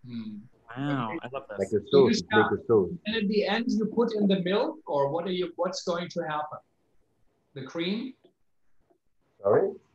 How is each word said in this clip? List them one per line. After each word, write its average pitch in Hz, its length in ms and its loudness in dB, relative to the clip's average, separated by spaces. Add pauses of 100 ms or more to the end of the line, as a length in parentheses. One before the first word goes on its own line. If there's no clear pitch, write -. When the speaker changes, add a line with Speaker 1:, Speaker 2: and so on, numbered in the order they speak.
Speaker 1:
Hmm. 110 320 -10 (380)
Speaker 2:
Wow, 135 340 -2
Speaker 1:
Okay. 110 140 -8
Speaker 2:
I 120 100 -12
love 135 140 -8
this. 101 100 -10
Speaker 3:
Like 95 220 -2
a - 0 - (100)
Speaker 1:
So 139 180 8
you 233 60 4
Speaker 3:
sauce, - 40 0 (120)
Speaker 1:
start, 214 220 4
Speaker 3:
make - 80 -2
a - 80 -14
sauce. 180 220 6 (160)
Speaker 1:
and 220 100 -2
at 208 120 0
the 214 120 2 (140)
end, 233 140 -2
you 208 180 0
put 226 280 0
in 208 140 2
the 185 160 4
milk, 226 420 0
or 143 240 0
what 170 160 -4
are 185 140 -4
you, 175 160 -4
what's 180 260 -4
going 175 280 -4
to 175 100 -6 (140)
happen? 151 240 -6 (960)
The 131 80 -10 (100)
cream? 202 420 -4 (1300)
Speaker 3:
Sorry? 139 280 4 (240)